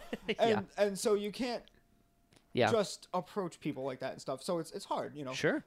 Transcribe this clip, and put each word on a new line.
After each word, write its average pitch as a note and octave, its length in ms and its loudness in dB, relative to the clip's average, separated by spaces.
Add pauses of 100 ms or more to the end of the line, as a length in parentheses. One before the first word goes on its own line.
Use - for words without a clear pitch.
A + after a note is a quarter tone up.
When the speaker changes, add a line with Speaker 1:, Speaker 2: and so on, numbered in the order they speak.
(280)
Speaker 1:
Yeah. A3 120 0
Speaker 2:
And, G#3 280 4 (100)
and G3 220 2
so G#3+ 140 4
you G#3 180 2
can't A#3+ 320 -2 (920)
Speaker 1:
Yeah. A2+ 180 4
Speaker 2:
just - 420 0
approach F3+ 460 -4
people C3+ 240 -4
like C3 160 -4
that C3 140 -4
and C3 60 -14
stuff. C3+ 220 -6
So F3+ 160 -2
it's, D#3+ 140 -6
it's - 140 -10
hard, D3 300 -4
you D3 80 -8
know. C3 100 -6
Speaker 1:
Sure. - 340 2